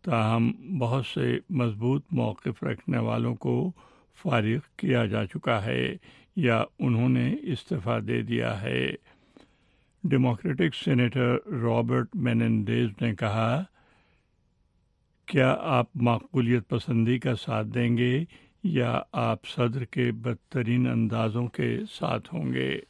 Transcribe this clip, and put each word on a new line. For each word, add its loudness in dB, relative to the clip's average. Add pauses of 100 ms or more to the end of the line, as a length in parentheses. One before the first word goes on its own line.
تاہم 2 (260)
بہت 0
سے 0 (100)
مضبوط 0
موقف -2
رکھنے -4
والوں 0
کو -2 (500)
فارغ 2 (200)
کیا 2
جا -2
چکا -2
ہے -2 (400)
یا 2 (160)
انہوں 2
نے 2
استعفیٰ -4
دے 0
دیا -2
ہے۔ -2 (1120)
ڈیموکریٹک 0
سینیٹر 2 (240)
رابرٹ 2
میننڈیز 0 (120)
نے 0
کہا، 0 (1600)
"کیا 4
آپ 2
معقولیت 2
پسندی 0
کا -2
ساتھ -4
دیں 0
گے 2 (380)
یا 0 (100)
آپ -2
صدر -2
کے 0
بدترین -2
اندازوں 0
کے -2 (180)
ساتھ -4
ہوں -4
گے؟" -2 (100)